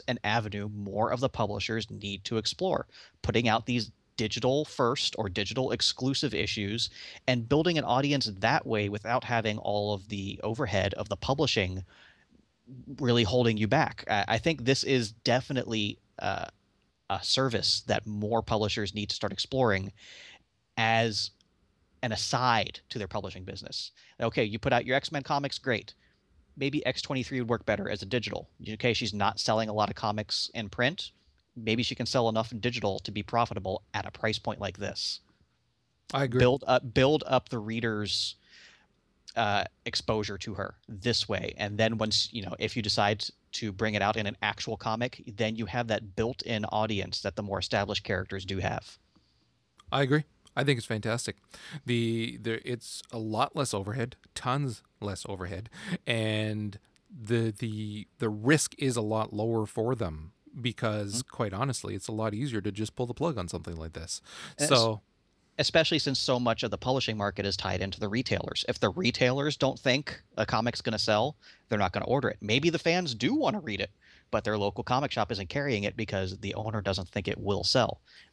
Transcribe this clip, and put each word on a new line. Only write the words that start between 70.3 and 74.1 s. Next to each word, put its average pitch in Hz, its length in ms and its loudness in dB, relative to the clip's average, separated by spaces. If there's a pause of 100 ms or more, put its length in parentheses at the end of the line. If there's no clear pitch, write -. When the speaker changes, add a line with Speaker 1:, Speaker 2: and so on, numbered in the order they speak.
Speaker 1:
a 107 100 2
comic's 117 360 0
gonna 110 180 -2
sell, 110 380 2 (320)
they're 107 100 2
not 92 140 4
gonna - 140 -2
order 123 220 2
it. - 120 -4
Maybe 120 280 4
the 160 100 2
fans 170 340 0
do 135 220 0
wanna 214 240 2
read 147 200 -6
it, 98 120 -4 (400)